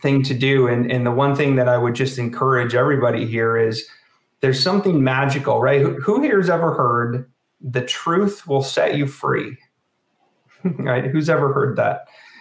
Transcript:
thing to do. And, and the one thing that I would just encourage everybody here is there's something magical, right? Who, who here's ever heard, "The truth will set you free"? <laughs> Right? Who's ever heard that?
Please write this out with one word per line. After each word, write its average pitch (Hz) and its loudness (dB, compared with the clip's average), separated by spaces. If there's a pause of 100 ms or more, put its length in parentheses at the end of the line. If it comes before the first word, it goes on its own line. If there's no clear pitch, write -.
thing 139 2
to 131 -2
do. 131 2
And, 120 0
and 123 0
the 120 0
one 139 2
thing 139 2
that 123 2
I 123 4
would 120 0
just 127 -4
encourage 123 0
everybody 120 0
here 113 0
is 113 -2 (560)
there's 135 0
something 185 2
magical, 131 0
right? 139 4
Who, 135 0
who 240 0
here's 202 2
ever 165 0
heard, 120 -2 (300)
"The 123 -4
truth 185 -2
will 139 0
set - -2
you 143 0
free"? 143 -4
<laughs> - -20 (960)
Right? 135 -2
Who's 151 -2
ever 139 2
heard 135 0
that? - -2 (340)